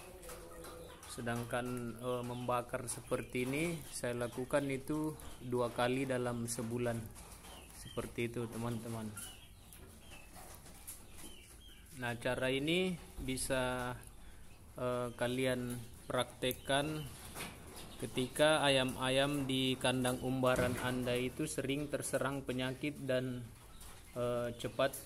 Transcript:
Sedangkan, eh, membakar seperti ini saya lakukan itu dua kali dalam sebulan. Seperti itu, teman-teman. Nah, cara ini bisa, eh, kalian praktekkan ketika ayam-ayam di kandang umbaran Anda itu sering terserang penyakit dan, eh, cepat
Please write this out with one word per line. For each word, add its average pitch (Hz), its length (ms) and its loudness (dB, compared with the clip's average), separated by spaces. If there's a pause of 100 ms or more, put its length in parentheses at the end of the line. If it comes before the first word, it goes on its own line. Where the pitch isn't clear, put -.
(1080)
Sedangkan, 120 880 -2
eh, 123 240 0
membakar 123 640 0
seperti 123 640 -2
ini 160 300 0 (100)
saya 120 380 0
lakukan 135 420 2
itu 151 480 0 (240)
dua 123 320 2
kali 127 320 4
dalam 123 400 0
sebulan. 117 560 0 (800)
Seperti 117 480 -2
itu, 117 220 -2
teman-teman. 113 580 -2 (3000)
Nah, 120 220 0
cara 127 340 4
ini 170 400 4 (240)
bisa, 127 800 0 (840)
eh, 123 380 2
kalian 123 640 2 (260)
praktekkan 135 960 2 (960)
ketika 151 640 6
ayam-ayam 135 880 6
di 131 320 4
kandang 127 400 4
umbaran 127 640 4
Anda 123 320 2
itu 127 320 0
sering 139 400 0
terserang 135 560 0
penyakit 131 480 0 (160)
dan, 127 320 2 (720)
eh, 120 400 2
cepat 131 400 2 (120)